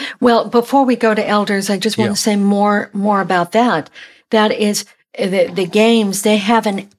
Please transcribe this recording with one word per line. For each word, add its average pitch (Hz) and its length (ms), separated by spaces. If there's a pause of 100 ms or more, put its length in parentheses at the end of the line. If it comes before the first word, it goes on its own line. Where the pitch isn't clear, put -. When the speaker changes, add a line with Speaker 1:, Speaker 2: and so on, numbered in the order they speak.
(200)
Speaker 1:
Well, 233 260
before 240 380
we 247 100
go 220 200
to 214 120
elders, 202 440
I 196 80
just 214 180
wanna 214 140
Speaker 2:
Yeah. 208 60
Speaker 1:
say 208 200
more, 202 560
more 202 300
about 175 300
that. 214 360 (400)
That 214 240
is, 208 320 (340)
uh, 202 100
the, 180 180
the 180 180
games, 214 560
they 214 160
have 220 300
an 196 320